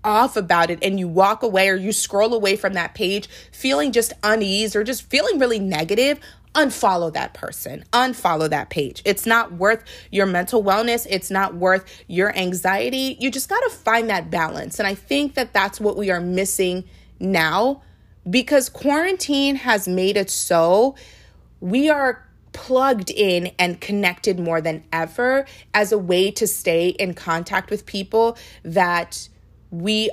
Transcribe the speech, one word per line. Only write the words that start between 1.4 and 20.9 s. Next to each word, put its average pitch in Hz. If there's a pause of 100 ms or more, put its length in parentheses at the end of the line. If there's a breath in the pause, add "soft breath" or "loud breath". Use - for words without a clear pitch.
away 190
or 190
you 190
scroll 214
away 202
from 196
that 175
page 202 (220 loud breath)
feeling 277
just 233 (100)
unease 214
or 208
just 247
feeling 302
really 240
negative, 196 (340 loud breath)
unfollow 196
that 131
person, -
unfollow 214
that 151
page. -
It's 196
not 226
worth 196 (260 loud breath)
your 196
mental 190
wellness. 233
It's 190
not 190
worth 185 (220 loud breath)
your 190
anxiety. 208
You 254
just 262
gotta 480
find 226
that 170
balance. 160
And 202
I 196
think 277
that 262
that's 196
what 208
we 202
are 175
missing 180 (360 soft breath)
now, 190 (480 soft breath)
because 254
quarantine 285
has 220
made 185
it 196
so 180 (680 loud breath)